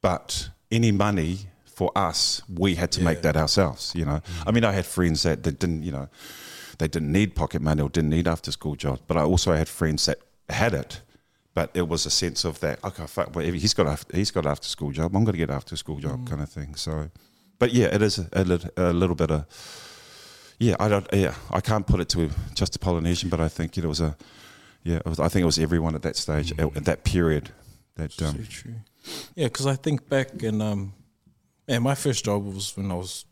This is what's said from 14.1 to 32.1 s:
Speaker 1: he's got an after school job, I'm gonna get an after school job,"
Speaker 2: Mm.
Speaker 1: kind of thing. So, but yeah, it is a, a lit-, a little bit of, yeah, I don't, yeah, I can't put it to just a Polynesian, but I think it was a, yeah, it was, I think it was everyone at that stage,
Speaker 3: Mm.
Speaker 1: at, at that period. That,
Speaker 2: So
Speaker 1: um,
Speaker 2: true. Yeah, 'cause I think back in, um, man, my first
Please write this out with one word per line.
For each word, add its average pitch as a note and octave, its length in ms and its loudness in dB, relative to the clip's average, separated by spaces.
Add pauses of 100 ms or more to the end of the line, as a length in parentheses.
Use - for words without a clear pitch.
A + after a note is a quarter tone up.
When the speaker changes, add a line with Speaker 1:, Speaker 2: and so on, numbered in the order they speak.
Speaker 1:
he's G2+ 160 0
got E2 140 -2
an D2 60 0
after - 160 -6
school C#2+ 240 -6
job, E2 240 -2
I'm G#2 100 4
gonna G2 120 0
get D#2+ 120 -2
an C#2 60 -2
after C#2 200 -8
school D2+ 240 -8
job," C#2+ 220 -6
Speaker 2:
Mm. B2 80 -10
Speaker 1:
kind D2 120 -4
of D2 80 -6
thing. D2+ 260 -10
So, D#2 340 -6 (500)
but A#2+ 140 2
yeah, A#2+ 200 6
it G2+ 80 4
is G2+ 180 2
a, E2+ 140 -4
a F#2+ 120 4
lit-, F2 320 0
a F2+ 160 4
little F2 220 4
bit D#2 160 2
of, D2+ 140 0 (1120)
yeah, A#2 200 4
I G#2 80 2
don't, G2+ 240 2
yeah, F#2 240 4 (160)
I - 100 2
can't G#2+ 240 0
put - 140 4
it E2+ 100 -2
to D#2+ 200 2 (240)
just - 240 -2
a - 20 -6
Polynesian, F2 500 0
but E2+ 120 0
I D#2+ 80 2
think E2 280 -6
it E2 80 -2
was D#2 160 -2
a, D#2 140 0 (680)
yeah, E2+ 140 0
it D#2 80 -4
was, D#2+ 140 -4
I D2+ 100 4
think F#2+ 140 2
it - 40 4
was D#2 120 2
everyone D#2+ 360 2
at D2 80 -6
that - 140 -2
stage, D#2 360 -2
Speaker 3:
Mm. D#2 180 0
Speaker 1:
at, - 60 -6
at D2 80 -4
that E2+ 200 0
period. D#2+ 460 2 (440)
That, D#2 160 -6
Speaker 2:
So D#2+ 160 -4
Speaker 1:
um, D2+ 220 -4
Speaker 2:
true. - 260 -14 (600)
Yeah, D#3 140 0
'cause - 160 -4
I C#3 100 2
think C#3+ 340 -2
back C3 340 -2
in, G#2+ 180 0
um, G2+ 320 -2 (760)
man, A#2+ 140 2
my C3+ 120 2
first C3 300 0